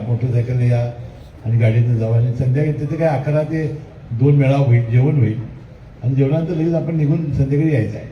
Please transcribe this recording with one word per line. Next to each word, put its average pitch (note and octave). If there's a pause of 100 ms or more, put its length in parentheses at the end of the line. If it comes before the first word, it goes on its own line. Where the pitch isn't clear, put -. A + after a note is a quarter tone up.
मोटरसायकलने B2
या A#2+ (640)
आणि A2+
गाडीनं A#2
जाऊ A2+
आणि A#2+
संध्याकाळी C3+
तिथे D3
काय D#3+
अकरा D3
ते D#3 (440)
दोन C3+
मेळावा C#3
होईल, A#2+
जेवण C3+
होईल A2 (640)
आणि C3
जेवणानंतर D#3
लगेच E3
आपण D#3+
निघून D3+
संध्याकाळी C#3+
यायचं G#2
आहे. -